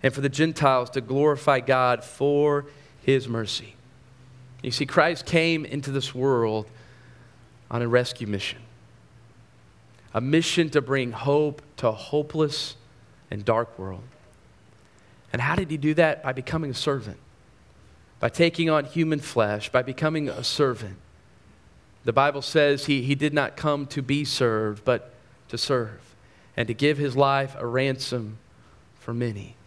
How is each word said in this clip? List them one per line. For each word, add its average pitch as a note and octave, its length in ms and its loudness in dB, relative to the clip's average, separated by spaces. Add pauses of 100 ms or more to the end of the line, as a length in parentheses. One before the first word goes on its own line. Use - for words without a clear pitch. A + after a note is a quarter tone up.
and C3 120 2
for C#3 80 -6
the C#3 80 0
Gentiles C3+ 640 2
to C3+ 100 -4
glorify C#3 580 2
God B2+ 460 2
for C#3+ 600 0 (340)
His C3 260 2
mercy." A2+ 480 -6 (880)
You B2 100 -6
see, C#3+ 140 -4
Christ D#3+ 400 2
came E3 400 2
into C#3 260 -8
this C3+ 240 -6
world A#2 540 0 (1000)
on A#2+ 120 -2
a A#2+ 60 -2
rescue A#2+ 400 2
mission, G2+ 340 -6 (1500)
a A2+ 80 0
mission D#3+ 480 2
to C#3+ 120 2
bring B2+ 300 -2
hope C#3+ 500 0 (160)
to A#2+ 120 2
a G#2+ 40 0
hopeless D3 840 -2 (540)
and G#2 140 -8
dark A2+ 340 0
world. F#2+ 260 -10 (1300)
And A#2+ 80 -2
how C#3+ 140 0
did F#3 140 -2
He D#3 60 -4
do D3+ 200 0
that? D#3 280 2
By C3 80 -2
becoming C#3 400 -4
a - 20 -6
servant, B2 460 -4 (1000)
by A#2 80 2
taking E3+ 400 2
on D3+ 160 2
human D#3+ 340 0
flesh, G#2+ 500 0
by B2+ 120 4
becoming D3 480 -2
a B2 160 -8
servant. A2 520 -2 (1080)
The A#2 80 0
Bible C#3 280 4
says C#3+ 440 4
he, C#3 160 2
he C3+ 140 0
did C#3+ 180 0
not C#3+ 240 0
come C#3+ 300 -2
to C#3 140 -6
be C#3 220 -2
served, A2 640 0
but B2 280 0 (360)
to A#2 80 -8
serve, A#2 580 -4 (400)
and A#2 140 -2
to A#2+ 40 -2
give D3 240 2
his C#3 200 -2
life C#3 420 2
a A#2+ 80 -6
ransom B2+ 680 -2 (580)
for - 180 -12
many. A2+ 540 -6